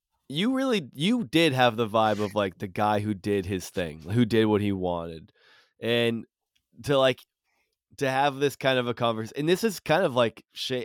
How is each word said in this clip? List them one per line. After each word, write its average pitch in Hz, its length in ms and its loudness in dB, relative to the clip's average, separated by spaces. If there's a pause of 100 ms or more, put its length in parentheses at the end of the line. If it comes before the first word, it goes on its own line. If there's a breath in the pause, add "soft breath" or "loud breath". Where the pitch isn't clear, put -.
(280)
you 190 260 -2
really, 254 380 0
you 214 320 0
did 156 280 2
have 127 240 2
the 117 120 0
vibe 107 320 2
of, 101 140 -4
like, 101 240 -2
the 110 80 -8
guy 104 340 0
who 104 140 -2
did 101 320 -2
his 92 240 -6
thing, 80 400 -6
who 120 140 4
did 110 220 4
what 107 140 4
he 101 120 0
wanted. 85 600 -6 (480 soft breath)
And 117 460 -2 (580)
to, 139 140 0
like, 131 220 2 (760)
to 135 120 0
have 135 260 0
this 139 200 0
kind 131 220 0
of 120 100 -2
a 120 60 -4
convers-, 113 380 -2
and 151 160 -4
this 180 160 2
is 202 160 -2
kind 165 240 2
of, 143 100 -2
like, 120 300 0 (100)
sha-, 127 300 -6